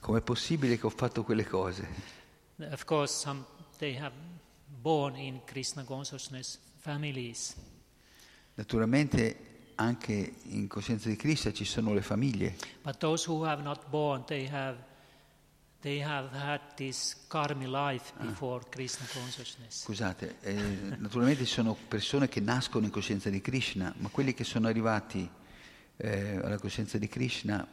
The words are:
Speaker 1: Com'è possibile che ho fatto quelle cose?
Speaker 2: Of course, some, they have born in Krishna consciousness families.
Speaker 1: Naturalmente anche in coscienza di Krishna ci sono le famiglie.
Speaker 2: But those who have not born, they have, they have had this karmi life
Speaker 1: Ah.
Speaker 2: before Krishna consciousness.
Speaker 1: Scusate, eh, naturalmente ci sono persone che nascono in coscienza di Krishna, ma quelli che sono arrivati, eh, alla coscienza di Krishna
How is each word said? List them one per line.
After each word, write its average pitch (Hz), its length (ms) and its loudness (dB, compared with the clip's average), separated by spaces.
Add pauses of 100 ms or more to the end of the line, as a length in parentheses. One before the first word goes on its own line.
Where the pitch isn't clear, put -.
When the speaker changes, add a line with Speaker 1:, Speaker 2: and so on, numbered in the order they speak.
Speaker 1:
Com'è 113 200 4
possibile 123 580 2
che - 80 0
ho 107 40 4
fatto 120 320 0
quelle 107 240 2
cose? 95 400 0 (720)
Speaker 2:
Of 147 260 -8
course, 143 300 4
some, 139 300 -4 (340)
they 143 180 -2
have 139 160 -6 (540)
born 139 500 2
in 135 300 -8
Krishna 135 380 -6
consciousness 131 720 -8 (180)
families. 139 800 -4 (1000)
Speaker 1:
Naturalmente 117 960 4 (260)
anche 110 580 0 (100)
in 104 240 -2
coscienza 104 400 -2
di 107 80 2
Krishna 139 360 2
ci 98 120 -2
sono 110 300 2
le 98 80 4
famiglie. 104 540 2 (260)
Speaker 2:
But - 160 -6
those 160 300 2
who 160 160 0
have 147 180 0
not 143 260 -6
born, 143 380 2
they 135 220 -2
have, 135 280 -4 (1040)
they 143 220 -2
have 143 340 -2
had 143 240 0 (160)
this - 400 -4 (120)
karmi 147 380 0
life 135 520 0
Speaker 1:
Ah. - 80 -4
Speaker 2:
before 123 420 -2
Krishna 127 440 -6
consciousness. 123 720 -8
Speaker 1:
Scusate, 98 580 -2
eh, 98 120 -2 (440)
naturalmente 123 480 4
ci - 80 0
sono 113 200 4 (140)
persone 131 400 2
che - 120 0
nascono 117 440 4
in 104 80 0
coscienza 101 380 0
di 98 100 2
Krishna, 117 580 0
ma 101 120 -4
quelli 135 240 2
che 117 100 -4
sono 113 240 2
arrivati, 110 600 2 (680)
eh, 101 460 0
alla 104 160 0
coscienza 104 400 -2
di 101 100 0
Krishna 120 640 0